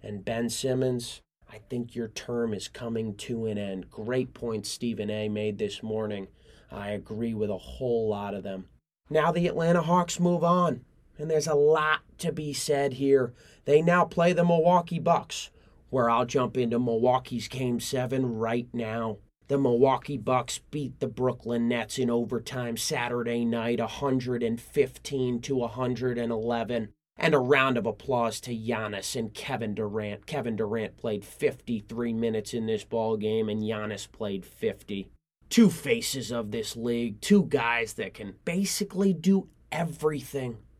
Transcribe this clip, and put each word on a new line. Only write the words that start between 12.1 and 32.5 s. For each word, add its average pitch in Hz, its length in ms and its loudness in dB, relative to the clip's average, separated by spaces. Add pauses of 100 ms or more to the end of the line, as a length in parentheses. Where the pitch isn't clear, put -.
to 170 140 -2
be 151 200 -4
said 139 420 0
here. 135 400 4 (320)
They 147 160 8
now 170 240 6
play 175 280 4
the 170 100 4
Milwaukee 170 560 4
Bucks, - 520 0 (400)
where 123 180 4
I'll 120 160 4
jump 123 320 0
into 120 220 0
Milwaukee's 123 680 2
Game 123 320 -2
seven 127 580 -2
right 117 360 -2
now. 113 460 -4 (280)
The 139 120 2
Milwaukee 135 580 4
Bucks 127 420 0 (120)
beat 135 280 -8
the 131 80 -2
Brooklyn 120 600 0
Nets 120 320 -2
in 123 100 2
overtime 120 680 -2
Saturday 120 680 -2
night, 117 340 0
a 113 80 -2
hundred 127 540 -2
and 117 180 -2
fifteen 131 840 -2
to 127 220 -2
a 117 40 -2
hundred 123 500 -2
and 117 140 -2
eleven. 113 580 -2 (280)
And 160 160 2
a 143 60 6
round 131 380 4
of 110 80 -2
applause 117 560 -2
to 123 120 -10
Giannis 110 640 -4
and 113 180 -4
Kevin 117 400 -6
Durant. 104 520 -4
Kevin 120 320 -4
Durant 107 400 -4
played 104 260 -4
fifty-three 120 880 -4
minutes 113 420 -2